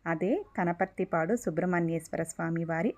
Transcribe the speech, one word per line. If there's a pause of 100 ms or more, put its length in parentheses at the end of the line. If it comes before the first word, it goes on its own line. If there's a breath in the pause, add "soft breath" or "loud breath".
అదే (140)
కనపర్తిపాడు
సుబ్రహ్మణ్యేశ్వర
స్వామి
వారి